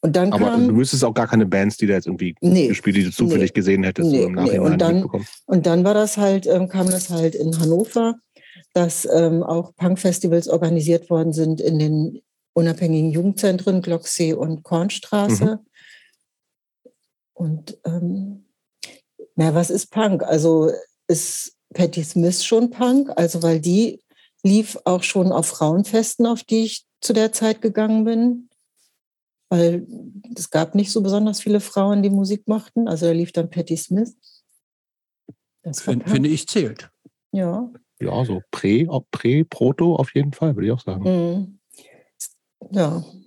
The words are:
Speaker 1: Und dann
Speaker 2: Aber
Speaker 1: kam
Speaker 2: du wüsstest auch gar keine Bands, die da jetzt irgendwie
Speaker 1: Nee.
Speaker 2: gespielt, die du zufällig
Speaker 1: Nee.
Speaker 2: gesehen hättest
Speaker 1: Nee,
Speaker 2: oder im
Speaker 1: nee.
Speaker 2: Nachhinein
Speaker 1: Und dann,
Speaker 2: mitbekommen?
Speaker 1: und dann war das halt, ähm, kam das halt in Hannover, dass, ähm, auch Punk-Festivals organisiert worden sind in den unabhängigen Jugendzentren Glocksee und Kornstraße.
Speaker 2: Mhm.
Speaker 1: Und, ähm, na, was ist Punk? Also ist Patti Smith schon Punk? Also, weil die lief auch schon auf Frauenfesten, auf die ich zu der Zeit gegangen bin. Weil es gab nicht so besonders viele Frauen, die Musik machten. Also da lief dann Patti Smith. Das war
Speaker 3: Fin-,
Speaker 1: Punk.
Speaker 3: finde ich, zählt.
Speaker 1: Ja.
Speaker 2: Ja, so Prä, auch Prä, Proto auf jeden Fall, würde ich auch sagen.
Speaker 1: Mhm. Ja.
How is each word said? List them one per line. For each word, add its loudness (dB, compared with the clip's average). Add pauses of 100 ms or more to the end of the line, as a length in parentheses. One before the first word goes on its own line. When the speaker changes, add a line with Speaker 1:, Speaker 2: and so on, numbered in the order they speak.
Speaker 1:
Und 2
dann 2
Speaker 2:
Aber 2
Speaker 1:
kam 4
Speaker 2:
du 2
wüsstest 2
auch 0
gar 0
keine 4
Bands, 0
die 0
da 2
jetzt -2
irgendwie -4
Speaker 1:
Nee. 4
Speaker 2:
gespielt, 0
die 2
du -4
zufällig 2
Speaker 1:
Nee. -20
Speaker 2:
gesehen 2
hättest 0
Speaker 1:
Nee, 2
Speaker 2:
oder 2
im -4
Speaker 1:
nee. -2
Speaker 2:
Nachhinein 2
Speaker 1:
Und 2
dann, 4
Speaker 2:
mitbekommen? -2 (180)
Speaker 1:
und 2
dann 4
war 4
das 0
halt, 2
ähm, 2
kam 0
das -4
halt 0
in -2
Hannover, 0 (580)
dass, 0
ähm, 2
auch -4
Punk-Festivals 0
organisiert 0
worden 0
sind 0
in 2
den 0 (320)
unabhängigen 0
Jugendzentren 0
Glocksee -2
und -4
Kornstraße. 0
Speaker 2:
Mhm. -20 (420)
Speaker 1:
Und, -8
ähm, -6 (920)
na, 2
was 0
ist -4
Punk? 0
Also 2 (360)
ist -4 (180)
Patti -2
Smith 0
schon 2
Punk? 0
Also, 0
weil 2
die 0 (420)
lief 2
auch 0
schon 0
auf 0
Frauenfesten, 0
auf -2
die 0
ich -10 (160)
zu -2
der 2
Zeit -2
gegangen 0
bin. 0 (1000)
Weil 2 (480)
es -12
gab -2
nicht 0
so 0
besonders -2
viele 0
Frauen, 0
die 2
Musik -2
machten. -4
Also -2
da 2
lief -2
dann -4
Patti -4
Smith. -4 (1500)
Das -10
war 0
Speaker 3:
Fin-, 0
Speaker 1:
Punk. -4
Speaker 3:
finde 2
ich, -2
zählt. -4 (400)
Speaker 1:
Ja. -4 (280)
Speaker 2:
Ja, -2
so -4 (100)
Prä, 2
auch -4
Prä, 0
Proto 0
auf -2
jeden 0
Fall, -2
würde -2
ich 0
auch -4
sagen. -8
Speaker 1:
Mhm. -2 (1120)
Ja. -2 (240)